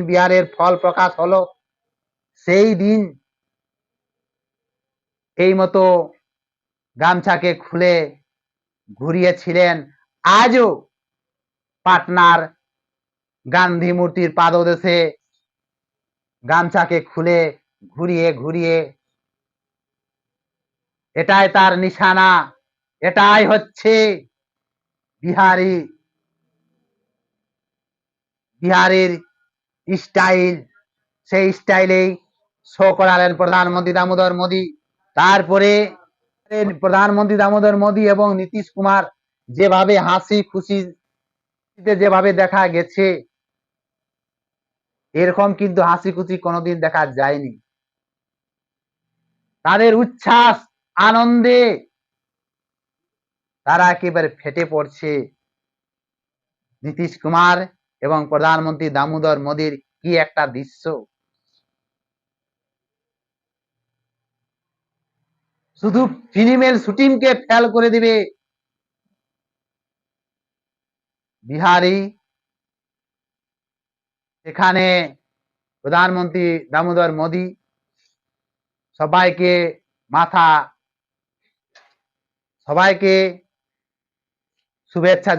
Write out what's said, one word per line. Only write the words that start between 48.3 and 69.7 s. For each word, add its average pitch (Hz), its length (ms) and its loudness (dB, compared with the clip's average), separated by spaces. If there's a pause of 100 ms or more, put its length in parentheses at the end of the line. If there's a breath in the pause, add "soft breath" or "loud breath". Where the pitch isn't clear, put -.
তাদের 214 300 4
উচ্ছ্বাস, 240 600 2 (400)
আনন্দে 233 640 2 (2000)
তারা 170 260 2
একেবারে 170 460 -2
ফেটে 151 280 -6
পড়ছে। 151 460 -6 (1700)
নীতিশ 151 340 -8
কুমার 175 400 2 (440)
এবং 151 260 -2
প্রধানমন্ত্রী 156 600 -2
দামোদর 151 500 -4
মোদির 147 340 -6 (240)
কি 170 200 -8
একটা 156 300 -2
দৃশ্য! 131 360 -14 (4000)
শুধু 214 180 0 (280)
ফিল্মের 254 500 2
শুটিংকে 262 520 0 (100)
ফেল 233 300 2
করে 233 180 2
দিবে। 226 240 0 (3250)